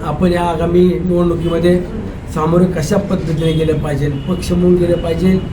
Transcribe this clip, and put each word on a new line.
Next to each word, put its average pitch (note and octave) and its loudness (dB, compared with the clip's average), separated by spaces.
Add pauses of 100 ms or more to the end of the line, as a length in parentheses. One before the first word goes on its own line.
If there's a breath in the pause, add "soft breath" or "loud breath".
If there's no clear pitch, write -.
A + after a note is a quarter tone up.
आपण F3 0
या F3 0
आगामी F3 2
निवडणुकीमध्ये F3 0 (280)
सामोरे F3+ 2
कशा E3 -2
पद्धतीने E3 -2
गेलं D#3 0
पाहिजे, C#3+ -2
पक्ष F3 -4
म्हणून F3+ 4
गेलं F3 2
पाहिजे E3+ 0 (140)